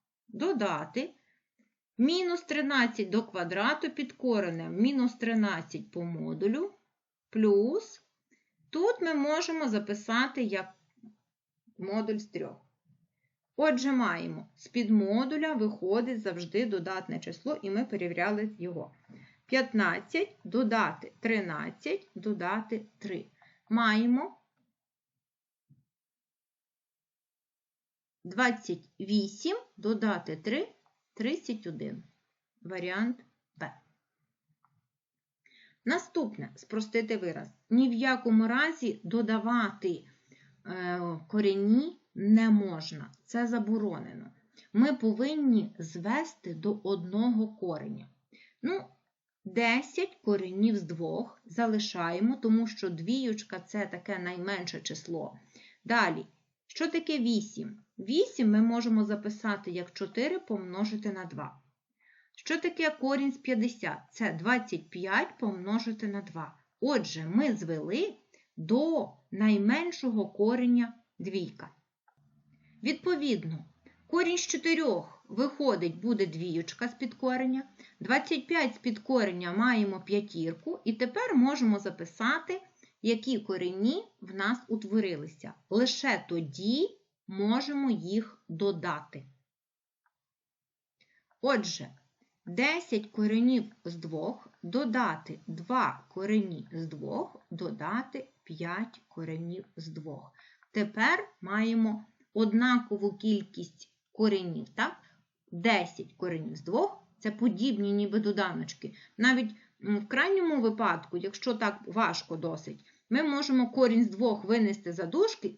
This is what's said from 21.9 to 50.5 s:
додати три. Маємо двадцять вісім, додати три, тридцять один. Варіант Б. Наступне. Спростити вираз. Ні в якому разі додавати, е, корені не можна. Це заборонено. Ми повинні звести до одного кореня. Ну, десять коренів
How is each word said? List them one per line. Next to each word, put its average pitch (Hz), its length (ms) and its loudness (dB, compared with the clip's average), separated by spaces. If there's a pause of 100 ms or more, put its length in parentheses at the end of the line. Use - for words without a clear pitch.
додати 208 720 -4 (120)
три. 190 280 -8 (420)
Маємо 233 680 4 (3750)
двадцять 214 640 -2 (100)
вісім, 208 560 0 (200)
додати 208 600 -2
три, 247 360 -4 (420)
тридцять 226 520 -4
один. 165 360 -10 (600)
Варіант 185 640 -4 (320)
Б. - 160 -10 (2000)
Наступне. 277 720 -2
Спростити 220 600 -2
вираз. 175 320 -6 (220)
Ні 254 180 8
в 233 40 2
якому 233 560 4
разі 269 560 0
додавати, 214 1000 0 (640)
е, 180 340 -4 (280)
корені 214 720 4 (140)
не 220 360 6
можна. 160 600 2 (140)
Це 240 220 -2
заборонено. 214 840 -2 (420)
Ми 262 200 6
повинні 247 840 2
звести 180 760 -4
до 208 300 -4
одного 208 640 0
кореня. - 600 -8 (540)
Ну, 359 220 -2 (600)
десять 233 800 0
коренів 202 540 2